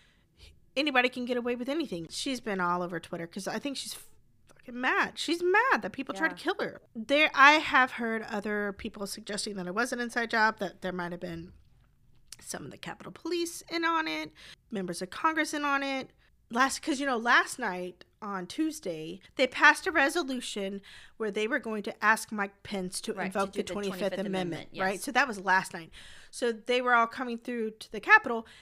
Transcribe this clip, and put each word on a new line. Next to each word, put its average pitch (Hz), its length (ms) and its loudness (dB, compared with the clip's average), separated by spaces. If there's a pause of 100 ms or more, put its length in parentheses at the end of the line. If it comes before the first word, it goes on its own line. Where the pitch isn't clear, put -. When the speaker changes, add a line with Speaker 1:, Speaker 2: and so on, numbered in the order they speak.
(760)
Speaker 1:
anybody 262 320 4
can 254 160 -6
get 247 140 -2
away 240 180 -2
with 247 140 -4
anything. 247 400 -4
She's 254 320 -4
been 196 180 -4
all 180 220 2
over 175 180 -4
Twitter 170 280 -8
'cause 190 200 -10
I 220 120 -4
think 269 180 -4
she's - 160 -8
fucking - 880 -16
mad. 294 400 0
She's 339 240 -2
mad 381 380 4
that 214 100 -6
people - 240 -8
tried 320 140 0
to 277 60 -6
Speaker 2:
Yeah. 311 180 -2
Speaker 1:
kill - 20 -6 (100)
her. - 160 -8 (140)
There, 277 400 4
I 277 180 12
have 277 380 4
heard 226 320 -4
other 208 540 -4
people 208 280 -10
suggesting 208 520 -8
that 180 100 -6
it 180 80 -6
was 240 160 0
an 240 80 -2
inside 233 320 -4
job, 220 280 4
that 185 220 -6
there 185 120 -4
might 175 180 -6
have 175 80 -8
been 175 320 -10 (880)
some - 240 -10
of 135 80 -12
the - 60 -18
Capitol - 340 -12
Police 339 580 -6
in 339 140 -2
on 330 240 0
it, 311 240 -6 (400)
members 180 300 -4
of 185 80 -6
Congress 311 440 0
in 294 120 -2
on 277 180 2
it. 269 280 -4 (380)
Last, 262 340 2
'cause, 277 160 0
you 285 80 -2
know, 254 100 2
last 247 400 4
night 180 480 -6 (160)
on 196 240 -6
Tuesday, 175 760 -6 (180)
they 262 100 4
passed 294 400 6
a 370 40 0
resolution 262 880 0 (360)
where 220 140 -4
they 214 160 -2
were 269 100 0
going 220 260 -6
to 220 200 -6
ask 214 280 2
Mike 202 300 -6
Pence 185 400 -6
to 220 120 -6
Speaker 2:
Right, 190 200 -4
to 208 60 0
Speaker 1:
invoke 196 140 -2
Speaker 2:
do - 60 -2
Speaker 1:
the 202 40 -2
Speaker 2:
the - 100 -8
Speaker 1:
twenty-fifth 202 240 -4
Speaker 2:
twenty-fifth 190 220 -2
Speaker 1:
Amendment, 185 500 -4
Speaker 2:
Amendment, - 100 -10
Speaker 1:
right? 190 140 0
Speaker 2:
yes. 180 100 -8
Speaker 1:
So 285 100 -6
that 269 140 4
was 208 120 -6
last 185 340 2
night. 165 180 -12 (380)
So 240 220 0
they 240 300 0
were 247 120 4
all 233 140 6
coming 240 320 -6
through 233 320 -4
to - 200 -18
the 214 80 -8
Capitol, 262 460 6 (160)